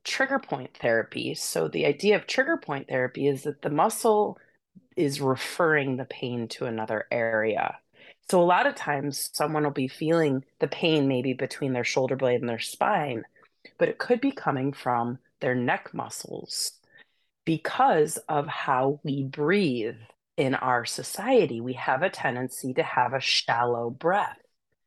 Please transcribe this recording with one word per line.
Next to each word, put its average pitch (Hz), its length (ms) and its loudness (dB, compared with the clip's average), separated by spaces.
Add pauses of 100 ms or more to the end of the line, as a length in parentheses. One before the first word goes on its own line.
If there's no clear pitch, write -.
trigger 269 360 0
point - 420 -8
therapy, 123 540 0
so - 340 -2
the 156 180 -2
idea 196 300 4
of - 100 -6
trigger 294 300 0
point - 320 -8
therapy 127 380 -2
is 139 160 2
that 143 200 -6
the 156 80 -4
muscle 208 680 2 (580)
is 143 240 0
referring 139 760 2
the 131 100 -8
pain 120 420 -6
to - 180 -8
another 110 440 -4
area. 113 680 0 (520)
So 185 100 6
a 175 40 6
lot 185 220 4
of - 80 2
times 143 600 -4
someone 151 300 0
will 147 60 0
be 131 180 -2
feeling 156 560 2 (140)
the 156 100 0
pain 156 380 2
maybe 131 280 0
between 131 380 -4
their 120 120 0
shoulder 131 320 0
blade 123 240 2
and 120 80 -2
their 113 100 -2
spine, 147 640 -2 (540)
but 165 100 4
it - 100 -6
could 240 220 2
be 277 120 0
coming 139 400 -2
from 120 460 -2 (220)
their 127 140 0
neck 127 380 -2
muscles - 800 -8 (720)
because 160 720 2 (120)
of 151 180 0
how 139 580 0
we 139 200 -2
breathe 135 760 0 (400)
in 135 160 2
our 123 320 0
society. 180 720 0
We 123 140 -6
have 135 280 -2
a 196 60 2
tendency 127 640 -4
to 165 80 2
have 123 300 2
a 131 80 -2
shallow 120 720 0
breath. 175 480 0 (480)